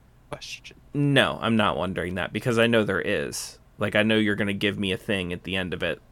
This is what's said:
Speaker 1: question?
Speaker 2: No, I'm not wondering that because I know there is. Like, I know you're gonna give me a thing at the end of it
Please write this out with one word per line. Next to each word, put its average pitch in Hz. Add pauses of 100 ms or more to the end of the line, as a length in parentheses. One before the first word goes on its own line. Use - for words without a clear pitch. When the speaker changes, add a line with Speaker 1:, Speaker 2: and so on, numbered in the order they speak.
(320)
Speaker 1:
question? - (180)
Speaker 2:
No, 135
I'm 113
not 101
wondering 87
that 90
because 113
I 113
know 117
there 95
is. 76 (180)
Like, 104
I 107
know 110
you're 104
gonna 101
give 101
me 98
a 92
thing 92
at 90
the 90
end 92
of 90
it 82 (100)